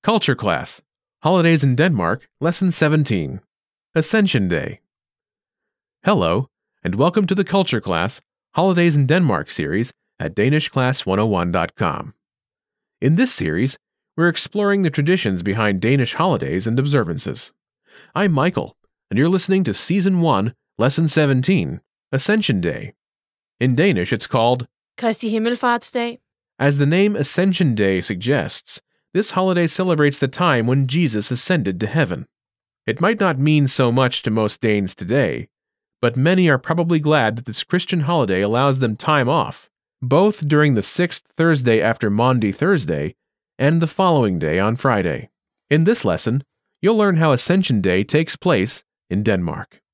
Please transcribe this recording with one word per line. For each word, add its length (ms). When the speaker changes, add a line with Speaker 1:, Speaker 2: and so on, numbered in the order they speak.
Speaker 1:
Culture 260
Class, 460
Holidays 400
in 140
Denmark, 500
Lesson 300
seventeen, 720
Ascension 540
Day. 320
Hello, 460
and 120
welcome 320
to 80
the 100
Culture 380
Class, 400
Holidays 420
in 80
Denmark 460
series 420
at 160
Danish 360
class 340
one 140
oh 80
one 260
dot 220
com. 400
In 140
this 180
series, 420
we're 140
exploring 500
the 80
traditions 540
behind 400
Danish 320
holidays 520
and 120
observances. 760
I'm 180
Michael, 460
and 80
you're 100
listening 360
to 100
Season 480
one, 320
Lesson 280
seventeen, 760
Ascension 500
Day. 320
In 140
Danish, 400
it's 120
called 420
Speaker 2:
Kristi 340
Himmelfartsdag. 880
Speaker 1:
As 200
the 80
name 280
Ascension 600
Day 260
suggests, 800
this 160
holiday 360
celebrates 520
the 100
time 380
when 200
Jesus 440
ascended 500
to 60
heaven. 420
It 140
might 180
not 200
mean 280
so 240
much 320
to 80
most 300
Danes 340
today, 540
but 120
many 360
are 80
probably 420
glad 340
that 120
this 180
Christian 360
holiday 420
allows 380
them 160
time 300
off, 440
both 440
during 280
the 80
sixth 420
Thursday 420
after 300
Maundy 420
Thursday 640
and 220
the 60
following 520
day 200
on 180
Friday. 540
In 140
this 200
lesson, 400
you'll 160
learn 180
how 160
Ascension 480
Day 240
takes 320
place 480
in 140
Denmark. 580